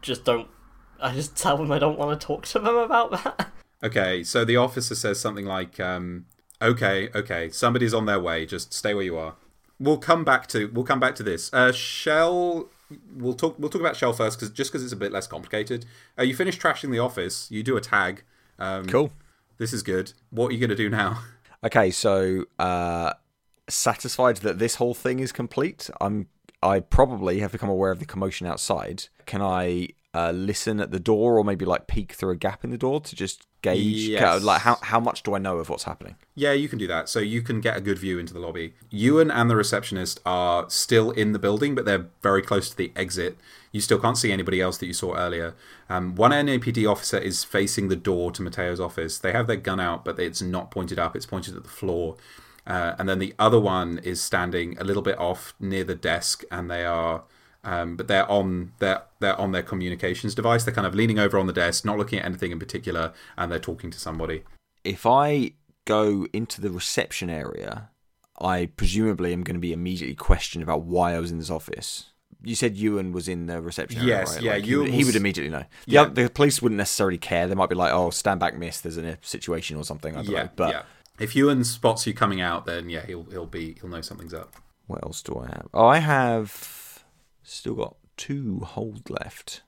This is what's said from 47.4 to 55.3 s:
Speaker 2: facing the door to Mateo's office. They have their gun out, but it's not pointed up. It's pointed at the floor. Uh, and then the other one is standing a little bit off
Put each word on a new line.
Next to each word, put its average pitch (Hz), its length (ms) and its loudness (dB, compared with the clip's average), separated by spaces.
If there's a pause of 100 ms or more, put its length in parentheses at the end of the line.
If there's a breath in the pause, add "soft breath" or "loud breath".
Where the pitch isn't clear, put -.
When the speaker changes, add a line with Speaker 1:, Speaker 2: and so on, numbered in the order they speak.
Speaker 2:
facing 101 460 0
the 92 80 2
door 87 340 0
to 87 100 -8
Mateo's 87 380 -4
office. 85 380 -4
They 92 160 0
have 117 140 2
their 110 100 0
gun 95 240 -2
out, 85 240 -4
but - 120 -4
it's 87 240 -4
not 90 300 -4
pointed 87 260 -4
up. 82 180 -2
It's - 100 -8
pointed 92 320 -8
at - 60 -14
the - 60 -20
floor. 85 460 -4 (500 loud breath)
Uh, 87 320 -2
and 95 120 -2
then 92 100 2
the 95 180 -4
other 110 220 8
one 92 420 0
is 90 200 -6
standing 90 580 -2
a - 60 -6
little 98 180 0
bit 95 160 0
off 87 400 -4